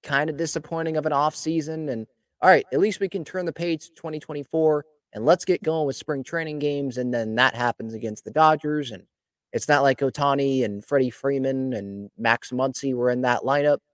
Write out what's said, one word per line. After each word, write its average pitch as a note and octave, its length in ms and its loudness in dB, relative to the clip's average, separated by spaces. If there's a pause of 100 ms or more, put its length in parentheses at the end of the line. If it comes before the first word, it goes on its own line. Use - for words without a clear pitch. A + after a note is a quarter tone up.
Kind D3 260 0
of D3+ 60 -6
disappointing D#3+ 600 -4
of D3+ 80 -2
an D3+ 80 0
off D3 200 2
season. D#3+ 540 -4
And, A2+ 200 -6 (340)
all F3 80 6
right, D#3+ 240 6
at D3 80 4
least G3+ 180 0
we G3 80 -2
can F3 160 -6
turn F3+ 220 -6
the E3 80 -4
page E3+ 320 -4
to - 80 -20
twenty D#3 260 -10
twenty-four, D3+ 640 0 (300)
and A2 120 -4
let's F3 200 4
get - 180 0
going D#3 240 0
with C3 80 -2
spring C#3 300 -6
training D#3+ 340 -6
games, C#3+ 380 -2
and B2 160 -2
then A2 220 -2
that B2 200 4
happens A#2 380 -2
against G#2+ 320 -8
the G#2 60 -12
Dodgers, D3+ 600 2
and F#2+ 120 -14 (500)
it's - 140 -4
not D3 160 6
like C3+ 160 4
Ohtani C#3 640 0
and G#2 220 -4
Freddie C3+ 240 2
Freeman C3+ 640 -2
and G2+ 440 -10
Max A2+ 340 0
Muncy C3 420 -2
were B2 160 2
in B2 140 0
that B2 180 2
lineup. C#3+ 380 2 (140)